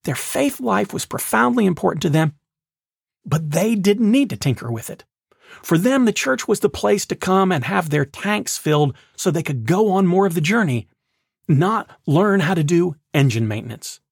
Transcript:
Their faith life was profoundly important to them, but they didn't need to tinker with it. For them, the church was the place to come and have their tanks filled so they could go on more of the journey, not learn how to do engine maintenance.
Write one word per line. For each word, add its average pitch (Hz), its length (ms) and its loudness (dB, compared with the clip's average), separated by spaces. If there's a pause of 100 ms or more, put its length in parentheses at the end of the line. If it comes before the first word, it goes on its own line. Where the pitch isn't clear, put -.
Their 139 100 -4
faith - 460 -4
life 208 320 -2
was - 140 -6
profoundly 240 580 0
important 170 380 0
to 170 80 0
them, 156 240 2 (880)
but 156 260 -4
they 196 240 0
didn't 202 360 2
need 269 200 2
to 120 60 -6
tinker 120 340 -4
with 113 200 -8
it. - 140 -16 (580)
For 165 160 0
them, 254 260 2
the 226 80 4
church 262 340 -4
was 208 140 0
the 202 80 2
place 208 380 0
to - 100 -6
come 185 360 2
and 139 120 -2
have 180 240 -2
their 147 160 0
tanks - 540 -6
filled 147 360 0 (220)
so - 140 -2
they 156 120 -2
could 131 220 -6
go 190 280 2
on 190 140 2
more 185 200 2
of 175 80 -2
the 175 60 -2
journey, 156 480 0 (600)
not 180 420 2 (160)
learn 196 340 4
how 175 140 0
to 160 100 0
do 170 320 0 (180)
engine 117 340 2
maintenance. - 520 -10 (120)